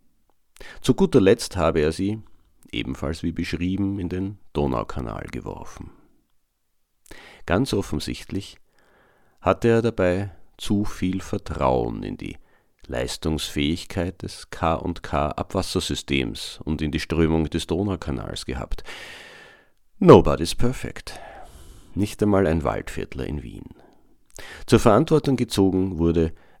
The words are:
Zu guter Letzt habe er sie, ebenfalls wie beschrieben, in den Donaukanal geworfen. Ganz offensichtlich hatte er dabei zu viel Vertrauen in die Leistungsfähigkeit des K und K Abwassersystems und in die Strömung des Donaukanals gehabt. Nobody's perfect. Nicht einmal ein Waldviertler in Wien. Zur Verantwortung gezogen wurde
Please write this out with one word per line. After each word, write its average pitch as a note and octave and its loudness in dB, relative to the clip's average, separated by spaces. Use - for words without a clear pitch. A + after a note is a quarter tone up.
Zu - 2
guter E3+ 4
Letzt - 4
habe D#2+ 2
er D#2 2
sie, G#2 -4
ebenfalls C#2 -6
wie E2+ -2
beschrieben, F#2 -4
in F2+ -6
den F#2+ -6
Donaukanal B1 -4
geworfen. - -12
Ganz G#2+ 0
offensichtlich - -6
hatte G2 2
er A#2 4
dabei G2 0
zu G#2 0
viel F#2 -2
Vertrauen B1 -2
in G1+ -6
die G1+ -10
Leistungsfähigkeit D#2 -4
des - -12
K E2 -2
und E2 -6
K D2 -2
Abwassersystems - -4
und D#2 -2
in D2+ -2
die D2+ -2
Strömung D#2+ 0
des D#2+ -4
Donaukanals E2 -6
gehabt. - -6
Nobody's E2+ 10
perfect. - -2
Nicht G#2 -2
einmal G2+ 4
ein D#2+ 2
Waldviertler - -6
in C#2 -6
Wien. G1+ -14
Zur A2+ 8
Verantwortung D3 4
gezogen F#2+ 2
wurde E2 2